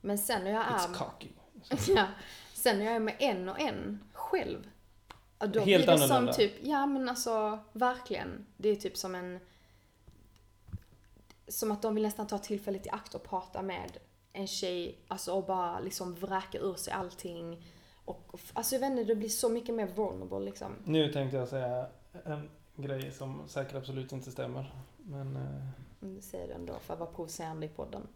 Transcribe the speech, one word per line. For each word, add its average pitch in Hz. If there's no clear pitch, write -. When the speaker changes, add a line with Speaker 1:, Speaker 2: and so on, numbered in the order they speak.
Speaker 1:
Men 202
sen 202
när 196
jag 220
är 233
Speaker 2:
It's 175
cocky. -
Speaker 1:
<laughs> 370
Ja. 196
Sen 220
när 208
jag 226
är 226
med 214
en 190
och -
en 208
själv, -
ja, 208
då 220
Speaker 2:
Helt 202
Speaker 1:
blir 196
det 170
Speaker 2:
annorlunda. 135
Speaker 1:
som 220
typ, 202
ja 277
men 269
alltså 220
verkligen, 220
det 214
är 208
typ 202
som 185
en, 180
som 220
att 208
de 220
vill 214
nästan 214
ta 208
tillfället 202
i -
akt -
och -
prata 185
med 180
en 190
tjej, 180
alltså 185
och 190
bara 185
liksom 185
vräka 190
ur 190
sig -
allting. 170
Och -
f-, -
alltså 226
jag 247
vet 269
inte, 240
det 220
blir 214
så 226
mycket 233
mer 214
vulnerable 190
liksom. -
Speaker 2:
Nu 151
tänkte 135
jag 123
säga 123
en 147
grej 139
som 135
säkert 139
absolut 131
inte 131
stämmer, 131
men, 139
eh 135
Speaker 1:
Men 190
du 196
säger 185
det -
ändå 170
för 170
att 165
vara 165
provocerande 160
i 156
podden. -